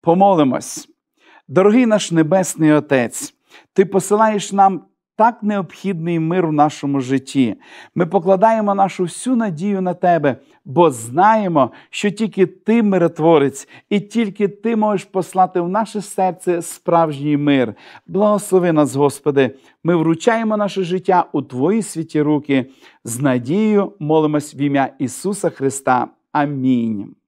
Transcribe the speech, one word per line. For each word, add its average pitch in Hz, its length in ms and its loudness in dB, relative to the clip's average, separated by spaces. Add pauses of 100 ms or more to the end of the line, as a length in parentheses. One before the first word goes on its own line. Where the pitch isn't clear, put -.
Помолимось. 170 880 0 (580)
Дорогий 208 380 4
наш 214 260 0
Небесний 160 600 2
Отець, 143 640 -2 (400)
Ти 190 120 4
посилаєш 208 640 0
нам 196 300 2 (340)
так 233 280 0
необхідний 185 760 -4
мир 170 280 0
в 156 60 -2
нашому 147 480 0
житті. 131 540 -2 (400)
Ми 175 100 0
покладаємо 196 680 2
нашу 196 280 0
всю 240 320 -4
надію 196 460 -2
на 180 120 -2
Тебе, 165 420 0 (300)
бо 156 260 4
знаємо, 147 800 0 (180)
що - 220 -4
тільки 202 340 0
Ти 226 380 0
миротворець, 165 840 2 (220)
і 208 100 0
тільки 208 480 -4
Ти 226 280 -4
можеш 214 300 -2
послати 185 560 -2
в 175 80 -4
наше 208 320 -4
серце 180 600 -4
справжній 151 760 -2
мир. 139 360 0 (340)
Благослови 190 640 0
нас, 147 240 0
Господи. 139 600 0 (280)
Ми 170 120 0
вручаємо 214 640 0
наше 196 260 -4
життя 180 480 0
у 147 100 -2
Твої 147 400 -2
святі 160 400 -4
руки. 143 440 0 (380)
З 117 180 -8
надією 170 760 0
молимось 151 560 0
в 135 60 -8
ім'я 139 380 0
Ісуса 175 500 -4
Христа. 131 580 -2 (240)
Амінь. 127 840 -2 (120)